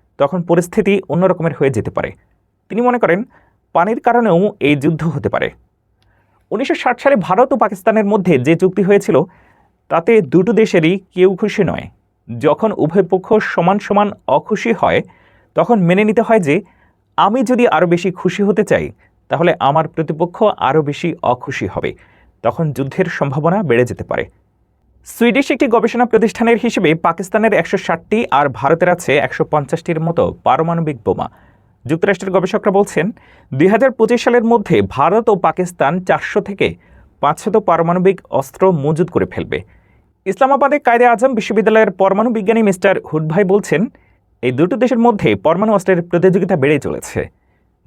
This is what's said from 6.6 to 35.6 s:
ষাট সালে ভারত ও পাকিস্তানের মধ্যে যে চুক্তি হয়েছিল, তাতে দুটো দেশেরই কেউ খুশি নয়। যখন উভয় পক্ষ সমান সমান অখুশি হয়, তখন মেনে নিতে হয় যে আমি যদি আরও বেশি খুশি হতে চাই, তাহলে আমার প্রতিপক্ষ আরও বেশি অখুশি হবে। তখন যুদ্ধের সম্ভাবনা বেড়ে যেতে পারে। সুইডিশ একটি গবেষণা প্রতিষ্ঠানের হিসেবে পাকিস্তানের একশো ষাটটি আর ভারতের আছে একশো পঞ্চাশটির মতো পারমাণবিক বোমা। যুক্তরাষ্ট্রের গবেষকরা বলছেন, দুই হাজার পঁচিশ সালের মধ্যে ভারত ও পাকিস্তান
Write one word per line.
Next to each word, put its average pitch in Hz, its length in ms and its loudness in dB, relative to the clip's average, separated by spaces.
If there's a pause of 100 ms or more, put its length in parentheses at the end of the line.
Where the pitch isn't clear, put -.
ষাট 240 240 -4
সালে 277 160 2
ভারত 220 380 0
ও 247 40 0
পাকিস্তানের 214 480 0
মধ্যে 185 340 2
যে 151 160 2
চুক্তি 185 280 0
হয়েছিল, 185 400 2 (640)
তাতে 196 320 2
দুটো 175 320 2
দেশেরই 190 460 2 (140)
কেউ 185 220 2
খুশি 202 280 -2
নয়। - 260 -4 (500)
যখন 165 380 0
উভয় 160 260 0
পক্ষ 185 300 -2
সমান 196 460 0
সমান 208 320 0 (160)
অখুশি 208 460 -2
হয়, - 280 0 (540)
তখন 208 240 2
মেনে 185 240 2
নিতে 214 180 0
হয় 226 180 2
যে 160 220 0 (560)
আমি 208 260 2
যদি 240 240 2
আরও 165 200 2
বেশি 175 240 0
খুশি 185 320 -4
হতে 180 200 0
চাই, 85 280 -2 (380)
তাহলে 151 300 0
আমার 156 280 0
প্রতিপক্ষ 165 560 -4
আরও 156 380 0
বেশি 147 420 -4
অখুশি 123 440 -4
হবে। - 260 -6 (480)
তখন 151 300 -2
যুদ্ধের 139 340 -4
সম্ভাবনা 160 580 -2
বেড়ে 123 220 2
যেতে - 180 -10
পারে। - 260 -6 (760)
সুইডিশ 240 460 0
একটি 277 160 0
গবেষণা 233 380 0
প্রতিষ্ঠানের 226 580 0
হিসেবে 175 320 0
পাকিস্তানের 202 580 -2
একশো 170 240 0
ষাটটি 185 540 -2
আর 143 180 2
ভারতের 135 400 0
আছে 147 280 0
একশো 135 280 -2
পঞ্চাশটির 156 540 -4
মতো 131 440 -2
পারমাণবিক 156 640 -2
বোমা। - 240 -4 (560)
যুক্তরাষ্ট্রের 190 480 -2
গবেষকরা 190 380 0
বলছেন, 196 400 0 (420)
দুই 143 140 2
হাজার 226 240 2
পঁচিশ 233 320 0
সালের 240 200 2
মধ্যে 214 380 2
ভারত 170 480 0
ও 208 60 4
পাকিস্তান 170 640 -2